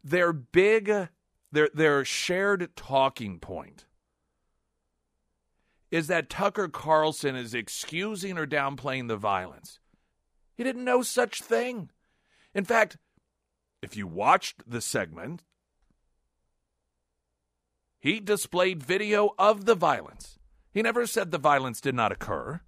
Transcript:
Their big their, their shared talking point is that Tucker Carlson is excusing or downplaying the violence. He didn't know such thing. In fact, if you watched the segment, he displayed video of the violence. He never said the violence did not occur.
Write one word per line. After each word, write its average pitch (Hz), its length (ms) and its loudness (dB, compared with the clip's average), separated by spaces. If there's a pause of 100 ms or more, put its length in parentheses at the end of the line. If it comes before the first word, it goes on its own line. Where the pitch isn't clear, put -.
Their 175 300 2
big 196 760 2 (420)
their, 151 220 4
their 147 320 4
shared 185 680 -2
talking 131 640 -2
point - 460 -14 (2000)
is 160 180 -2
that 165 220 -2
Tucker 196 400 -2
Carlson 151 680 2
is 120 180 -8
excusing 180 840 -6
or 156 100 -4
downplaying 135 640 -4
the 110 80 -2
violence. 98 600 -4 (760)
He 240 80 -6
didn't 247 220 -4
know 247 160 4
such 240 400 -2
thing. 233 480 -2 (640)
In 202 100 -2
fact, 226 340 2 (840)
if - 160 -14
you 101 100 -6
watched 104 640 2
the 117 100 -6
segment, 107 640 -6 (2500)
he 180 200 0
displayed 185 640 0
video 208 560 2
of 202 280 4
the 226 100 6
violence. 139 640 -2 (340)
He 202 80 0
never 226 240 0
said 196 260 -2
the 175 60 -2
violence 135 440 2
did 135 140 -2
not 110 160 2
occur. 95 560 -6